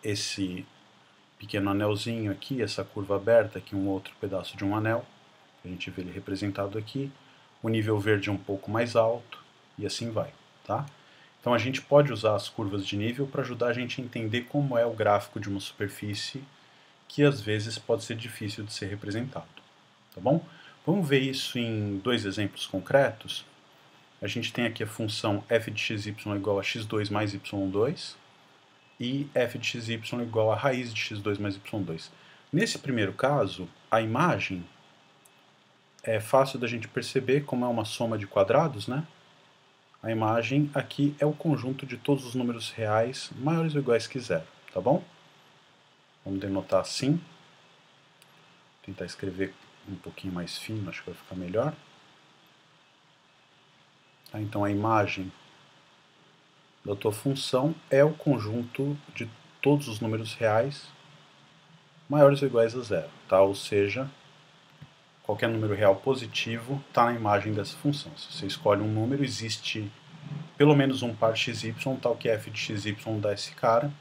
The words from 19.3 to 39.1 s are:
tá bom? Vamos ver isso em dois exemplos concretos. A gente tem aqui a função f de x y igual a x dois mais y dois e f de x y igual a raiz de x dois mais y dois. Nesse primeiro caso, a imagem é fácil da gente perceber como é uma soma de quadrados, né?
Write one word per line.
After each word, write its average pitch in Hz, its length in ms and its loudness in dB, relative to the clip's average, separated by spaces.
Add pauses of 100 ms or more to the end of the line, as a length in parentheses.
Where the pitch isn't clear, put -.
tá 90 80 -16
bom? 139 240 4 (400)
Vamos 170 240 2
ver 135 120 6
isso 135 360 -2
em 107 420 -2
dois 113 260 0
exemplos 98 420 -4
concretos. 110 800 0 (720)
A 104 60 -6
gente 113 260 -4
tem 120 140 0
aqui 110 160 -4
a 107 60 -6
função 107 600 -2
f 113 220 2
de 107 100 -6
x 104 260 -2
y 104 280 -6
igual 101 240 0
a 98 60 -2
x 113 200 -4
dois 104 240 -2
mais 104 240 0
y 98 380 -4
dois 117 460 -2 (840)
e 135 340 -4
f 123 240 0
de 113 120 -4
x 113 200 -6
y 117 340 -4
igual 110 280 2
a 110 60 2
raiz 123 360 -2
de 107 80 -6
x 104 200 -6
dois 101 180 -2
mais 101 160 -2
y 101 260 -8
dois. 82 300 -8 (420)
Nesse 196 240 0
primeiro 113 360 -2
caso, 113 560 0 (200)
a 113 120 4
imagem 110 640 0 (1400)
é 110 160 0
fácil 135 400 4
da 120 80 -2
gente 113 220 -4
perceber 127 560 0
como 123 200 -2
é 123 40 0
uma 113 160 0
soma 113 340 -2
de 104 80 -6
quadrados, 113 640 2
né? 143 180 -4 (960)